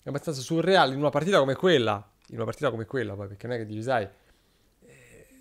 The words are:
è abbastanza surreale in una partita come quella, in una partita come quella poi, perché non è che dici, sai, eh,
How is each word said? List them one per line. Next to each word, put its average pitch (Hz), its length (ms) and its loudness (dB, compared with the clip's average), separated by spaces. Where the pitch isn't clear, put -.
è - 60 -14
abbastanza 139 340 -6
surreale 165 520 4
in 135 60 -4
una 147 100 2
partita 160 300 2
come 135 160 2
quella, 117 460 2
in - 60 -16
una 113 100 -4
partita 127 240 -4
come 113 160 -6
quella 107 300 -4
poi, 101 120 -10
perché 101 200 -14
non 120 100 -4
è - 20 -8
che 110 60 -8
dici, 107 180 -10
sai, 117 240 -2
eh, - 400 -20